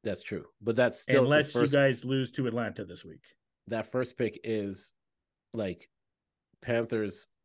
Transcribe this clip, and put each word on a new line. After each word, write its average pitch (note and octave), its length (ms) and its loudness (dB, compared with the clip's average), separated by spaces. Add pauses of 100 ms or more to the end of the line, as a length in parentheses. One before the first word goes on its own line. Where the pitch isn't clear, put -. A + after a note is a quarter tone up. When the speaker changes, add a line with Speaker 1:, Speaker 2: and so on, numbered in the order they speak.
Speaker 1:
That's G2+ 180 -2
true. - 220 -6 (180)
But A2 140 0
that's A#2+ 240 4
still C3+ 220 4
the B2 40 6
Speaker 2:
Unless D3 280 2
you A#2+ 80 2
Speaker 1:
first C3+ 100 4
Speaker 2:
guys C3+ 320 4
lose C3 280 0
to C3 140 -2
Atlanta A2 380 -4
this F2+ 200 -14
week. - 200 -18 (420)
Speaker 1:
That A2 240 -4
first B2+ 260 -2
pick A2 280 -2
is, G#2 500 -4 (580)
like, G2+ 380 -4 (720)
Panthers' A2+ 640 -2 (180)